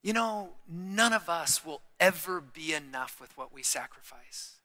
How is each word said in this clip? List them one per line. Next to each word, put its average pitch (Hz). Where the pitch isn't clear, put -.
You 208
know, 214
none 190
of 220
us 165
will 151
ever 180
be 156
enough 131
with -
what 131
we 135
sacrifice. -